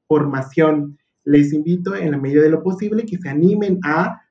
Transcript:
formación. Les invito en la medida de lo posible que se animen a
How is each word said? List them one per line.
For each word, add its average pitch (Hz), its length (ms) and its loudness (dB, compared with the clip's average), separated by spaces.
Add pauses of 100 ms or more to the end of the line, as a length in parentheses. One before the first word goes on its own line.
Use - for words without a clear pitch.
formación. 147 920 0 (260)
Les 147 300 4
invito 175 420 -2
en 175 140 -4
la 139 80 -4
medida 139 240 2
de 156 80 6
lo 160 120 0
posible 208 440 -4
que 180 100 -8
se - 140 -10
animen 190 520 2
a 165 380 -2 (100)